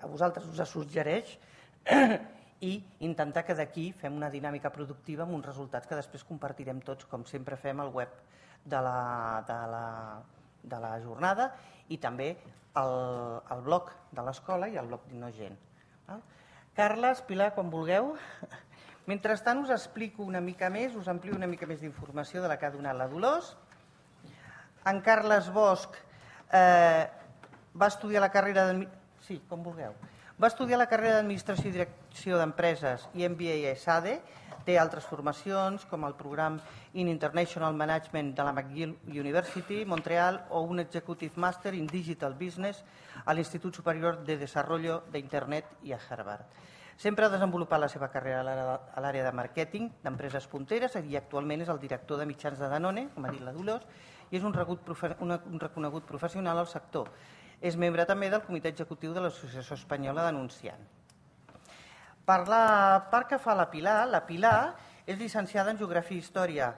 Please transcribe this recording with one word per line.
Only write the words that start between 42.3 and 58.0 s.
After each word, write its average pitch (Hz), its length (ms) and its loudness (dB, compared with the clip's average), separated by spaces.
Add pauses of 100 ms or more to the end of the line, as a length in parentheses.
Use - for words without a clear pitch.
Business 185 460 -6 (400)
a 156 100 4
l'Institut 170 400 -4
Superior 165 520 0
de 156 120 0
Desarrollo 160 720 -2
de 156 80 -4
Internet 139 640 -4
i 139 120 -6
a 117 40 -8
Harvard. 107 460 -10 (520)
Sempre 214 300 4
ha 202 60 6
desenvolupat 175 480 2
la 143 120 2
seva 139 200 -4
carrera 131 280 -2
a 131 60 -2
l'àrea, 131 300 -2 (180)
a 135 100 -4
l'àrea 135 220 -2
de 123 100 0
màrqueting 160 540 -4 (140)
d'empreses 135 440 -6
punteres 226 540 -2
i 143 140 -6
actualment 151 480 -4
és 170 80 -2
el 143 80 -4
director 139 400 -6
de 147 80 -4
mitjans 143 300 -6
de 139 120 -2
Danone, 190 440 -2
com 135 100 -8
ha 131 100 -4
dit 131 100 -10
la 127 120 -8
Dolors, 208 280 -4 (460)
i 185 100 -4
és 190 40 -4
un 208 80 -2
regut 175 320 -2
profe-, 160 380 -4
una, 175 240 -2
un 165 140 -8
reconegut 156 480 -6
professional 170 500 -4
al 170 80 0
sector. 151 460 -6 (480)
És 170 180 0
membre 170 260 4